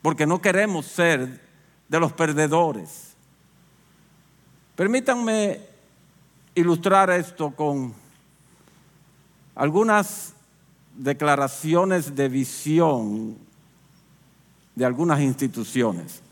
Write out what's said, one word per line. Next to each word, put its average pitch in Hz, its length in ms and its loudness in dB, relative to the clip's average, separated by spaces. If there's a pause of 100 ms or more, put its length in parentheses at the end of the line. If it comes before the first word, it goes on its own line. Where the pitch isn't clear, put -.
porque 151 240 0
no 175 160 0
queremos 190 420 0
ser 131 560 -2 (480)
de 156 100 0
los 165 140 0
perdedores. 151 1000 0 (1600)
Permítanme 226 840 0 (960)
ilustrar 175 540 4
esto 165 440 -2
con 139 420 -2 (1600)
algunas 202 800 0 (600)
declaraciones 147 1200 0
de 139 140 0
visión 127 1080 0 (1400)
de 123 100 -2
algunas 147 380 2
instituciones. 120 960 -2 (100)